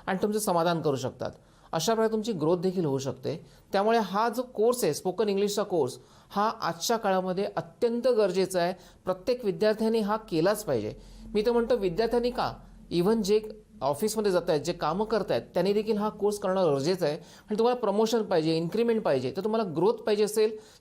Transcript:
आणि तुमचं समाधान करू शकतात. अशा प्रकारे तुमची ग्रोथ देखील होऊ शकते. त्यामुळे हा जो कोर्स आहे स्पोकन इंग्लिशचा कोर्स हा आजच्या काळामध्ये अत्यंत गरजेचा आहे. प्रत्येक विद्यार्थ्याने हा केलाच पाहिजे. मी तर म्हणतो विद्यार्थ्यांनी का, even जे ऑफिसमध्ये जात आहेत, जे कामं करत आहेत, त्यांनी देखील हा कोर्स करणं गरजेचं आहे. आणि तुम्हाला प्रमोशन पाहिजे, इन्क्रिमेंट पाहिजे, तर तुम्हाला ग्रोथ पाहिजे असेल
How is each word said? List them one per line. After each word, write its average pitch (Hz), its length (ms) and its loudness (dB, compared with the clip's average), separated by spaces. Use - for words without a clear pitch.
आणि 190 160 -2
तुमचं 214 180 0
समाधान 170 420 2
करू 143 140 2
शकतात. 117 360 -6
अशा 165 220 0
प्रकारे 220 180 2
तुमची 220 220 -2
ग्रोथ 165 240 2
देखील 180 280 -2
होऊ 135 120 0
शकते. 131 480 -6
त्यामुळे 220 280 2
हा 208 300 0
जो 240 120 -2
कोर्स 240 420 0
आहे 151 100 2
स्पोकन 185 360 -2
इंग्लिशचा 202 340 0
कोर्स 147 340 -2
हा 208 220 0
आजच्या 165 360 -2
काळामध्ये 190 500 -2
अत्यंत 240 500 -2
गरजेचा 185 540 2
आहे. 180 120 0
प्रत्येक 196 400 -2
विद्यार्थ्याने 214 540 2
हा 208 180 0
केलाच 180 460 0
पाहिजे. 113 300 -2
मी 214 120 2
तर 240 60 4
म्हणतो 233 240 2
विद्यार्थ्यांनी 226 540 0
का, 196 240 -2
even 202 280 2
जे 220 200 2
ऑफिसमध्ये 208 500 0
जात 175 180 0
आहेत, 147 120 2
जे 175 120 -2
कामं 170 320 -2
करत 214 240 -2
आहेत, 123 120 0
त्यांनी 185 320 0
देखील 214 240 0
हा 208 120 -2
कोर्स 202 300 -2
करणं 190 240 0
गरजेचं 160 420 2
आहे. 147 120 0
आणि - 400 -8
तुम्हाला 247 220 2
प्रमोशन 220 440 2
पाहिजे, 165 340 2
इन्क्रिमेंट 220 440 0
पाहिजे, 131 360 0
तर 190 60 -4
तुम्हाला 214 340 -2
ग्रोथ 202 160 4
पाहिजे 214 300 0
असेल 214 340 0